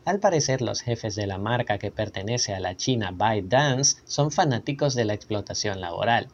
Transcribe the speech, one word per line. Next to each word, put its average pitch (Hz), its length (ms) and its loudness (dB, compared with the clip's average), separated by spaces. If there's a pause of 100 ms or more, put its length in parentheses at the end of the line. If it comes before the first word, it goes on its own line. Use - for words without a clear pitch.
Al 196 160 0
parecer, 147 420 2
los 107 200 -2
jefes 117 340 -4
de 104 120 -2
la 95 100 -4
marca 107 420 0
que 104 120 -6
pertenece 104 600 -4
a 92 60 -4
la 92 160 -4
China 110 360 -2
ByteDance 110 960 2
son 147 260 0
fanáticos 139 640 2
de 117 100 2
la 104 80 0
explotación 101 680 -4
laboral. 101 520 0